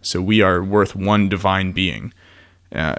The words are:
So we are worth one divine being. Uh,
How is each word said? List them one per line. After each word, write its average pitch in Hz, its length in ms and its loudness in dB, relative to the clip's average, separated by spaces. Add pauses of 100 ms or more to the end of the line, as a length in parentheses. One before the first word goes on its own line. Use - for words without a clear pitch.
So - 200 -4
we 107 200 2
are 92 220 4
worth 98 320 0
one 101 320 2
divine 95 460 0
being. 82 400 -4 (580)
Uh, 78 280 -4